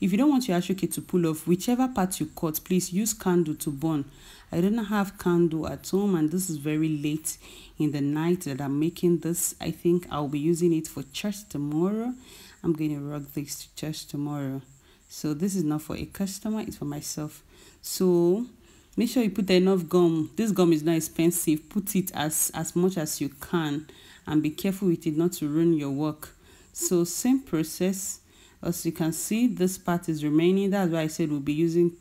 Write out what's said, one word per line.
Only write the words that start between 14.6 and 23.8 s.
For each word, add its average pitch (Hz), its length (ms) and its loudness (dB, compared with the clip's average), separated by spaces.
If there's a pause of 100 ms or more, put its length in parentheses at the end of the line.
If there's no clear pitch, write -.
So - 260 -4
this 185 200 -2
is 180 100 0
not 151 180 0
for - 140 -10
a - 80 -8
customer, 196 560 -6
it's - 160 -8
for - 80 -10
myself. 151 580 -8 (380)
So 180 680 4 (500)
make 226 120 2
sure 247 140 2
you 214 80 2
put 196 200 -2
enough 185 380 4
gum. 165 480 4
This 220 140 0
gum 175 220 6
is 151 100 2
not 165 140 2
expensive. 160 720 0
Put - 260 -4
it 190 200 0
as, - 400 -2
as 165 200 -6
much 185 220 2
as 151 240 -4
you 143 80 -2
can, 156 580 -4 (400)